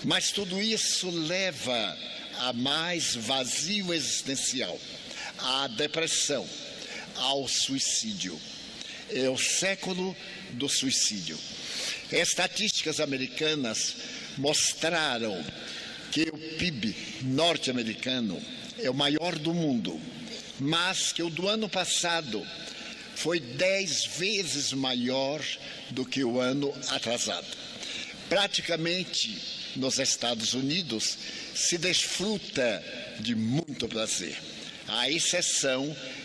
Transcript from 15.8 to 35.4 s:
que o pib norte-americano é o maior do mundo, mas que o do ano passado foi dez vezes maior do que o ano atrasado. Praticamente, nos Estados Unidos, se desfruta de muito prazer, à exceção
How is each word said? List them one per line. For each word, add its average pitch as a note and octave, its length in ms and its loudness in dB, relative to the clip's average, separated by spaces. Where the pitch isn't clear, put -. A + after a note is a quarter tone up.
que D3+ 120 4
o D#3 140 0
pib C#3+ 380 0
norte-americano B2+ 1200 2
é F3 100 2
o B2+ 60 2
maior D3+ 420 2
do D#3 160 0
mundo, A#2 460 2
mas E3+ 520 2
que - 100 -2
o E3+ 80 0
do E3+ 180 0
ano G#3+ 220 2
passado E3 760 2
foi E3+ 240 2
dez D#3+ 680 2
vezes D#3+ 560 0
maior C3 680 2
do B2+ 120 -2
que C3+ 200 0
o B2 160 4
ano C#3 340 2
atrasado. A#2 580 0
Praticamente, F3+ 1080 2
nos C3 240 2
Estados A#2 560 2
Unidos, C3 640 0
se - 240 2
desfruta D#3+ 1080 2
de A2+ 160 0
muito A#2+ 520 0
prazer, G#2+ 480 -2
à A#2+ 220 2
exceção D3+ 840 2